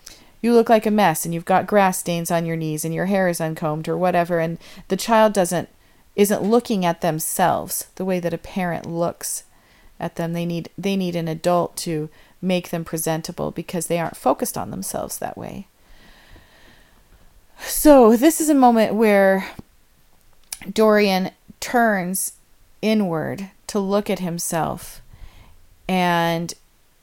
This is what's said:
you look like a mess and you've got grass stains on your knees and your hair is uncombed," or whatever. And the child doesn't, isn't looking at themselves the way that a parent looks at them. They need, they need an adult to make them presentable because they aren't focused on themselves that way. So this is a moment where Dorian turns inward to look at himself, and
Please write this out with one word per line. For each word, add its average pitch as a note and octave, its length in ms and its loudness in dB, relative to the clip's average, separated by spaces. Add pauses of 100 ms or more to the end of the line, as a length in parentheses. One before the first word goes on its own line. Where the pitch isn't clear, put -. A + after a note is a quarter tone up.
(400)
you A#3 120 2
look A#3 160 4
like A3 180 4
a G#3+ 40 2
mess G3 340 2
and E3+ 100 -4
you've E3 100 -6
got F#3 220 2
grass G3 320 2
stains E3+ 320 -4
on E3+ 160 0
your E3 100 -4
knees D#3 280 -4
and D#3+ 100 -4
your E3 120 -2
hair F#3+ 220 2
is E3+ 120 -2
uncombed," D#3+ 480 -4
or E3 80 -2
whatever. F3 440 0
And E3 180 -4 (300)
the G3 80 -2
child A3 360 4
doesn't, F3+ 360 0 (480)
isn't G3+ 260 2
looking A3 420 2
at E3+ 180 0
themselves D#3 920 -2
the F#3+ 80 -6
way F#3 160 0
that E3+ 140 -4
a E3 40 -6
parent F3 480 -6
looks - 580 -6 (560)
at E3+ 160 -8
them. E3+ 160 -4
They E3+ 140 -4
need, E3+ 320 -6
they G3 180 -2
need F3+ 200 -2
an E3 120 -4
adult F3 500 0
to D#3 300 -6 (320)
make F3+ 300 -2
them E3 140 -6
presentable D#3+ 640 -6
because F3 380 -8
they E3+ 100 -2
aren't E3 180 -6
focused - 400 -2
on - 140 -8
themselves - 480 -8
that - 180 -8
way. - 300 -14 (2000)
So B3+ 540 8
this D#4 240 4
is D4+ 80 -2
a D#4 60 4
moment A#3 400 4
where G3 540 4 (1200)
Dorian G#3 600 4 (260)
turns G3+ 760 0 (460)
inward F#3+ 680 -2 (160)
to G#3 140 -4
look G3+ 280 -2
at F#3 120 -2
himself, E3+ 840 -6 (840)
and E3+ 640 0 (480)